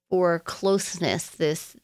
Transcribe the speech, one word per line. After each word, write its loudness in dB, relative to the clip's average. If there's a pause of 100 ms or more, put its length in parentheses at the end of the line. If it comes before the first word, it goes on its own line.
(120)
for 4
closeness, -2
this, -2